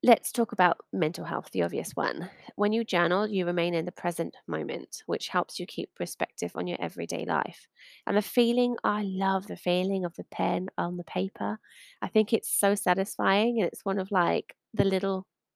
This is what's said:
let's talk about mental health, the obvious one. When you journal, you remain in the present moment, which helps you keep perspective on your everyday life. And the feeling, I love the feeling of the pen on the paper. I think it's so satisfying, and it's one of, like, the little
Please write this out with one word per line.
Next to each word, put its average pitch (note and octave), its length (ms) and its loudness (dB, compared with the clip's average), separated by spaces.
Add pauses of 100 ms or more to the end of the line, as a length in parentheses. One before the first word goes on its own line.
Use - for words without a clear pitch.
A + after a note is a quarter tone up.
let's - 300 6
talk A#3 200 0
about F3+ 260 4 (120)
mental E3+ 360 0
health, - 260 -6
the F3+ 100 0
obvious E3+ 320 -2
one. - 360 -4 (260)
When G#3 160 2
you A3+ 100 2
journal, F#3 460 2
you F#3+ 160 0
remain F3 300 0
in E3 100 0
the F3+ 80 -6
present E3+ 420 -4 (120)
moment, - 580 -6
which - 240 -4
helps - 320 -2
you F3 60 -8
keep - 280 -8
perspective - 600 -6
on F3 120 -4
your F3 140 -4
everyday E3+ 460 -6
life. - 420 -2 (380)
And G3+ 100 2
the G#3 60 4
feeling, A#3+ 600 2
I G#3 200 -2
love F#3+ 440 0
the F3 100 -10
feeling F3+ 500 0
of E3+ 100 -10
the F3+ 80 -10
pen F#3 440 -2 (100)
on F3+ 180 -2
the F3 80 -6
paper. G3+ 540 -4 (420)
I F#3 80 -2
think G#3+ 240 2
it's - 180 0
so G3+ 240 4
satisfying, G3+ 840 2
and F3+ 100 2
it's - 140 -12
one G3+ 140 0
of, F#3+ 120 -4
like, E3+ 460 0 (160)
the G3+ 120 4
little F#3+ 420 0 (300)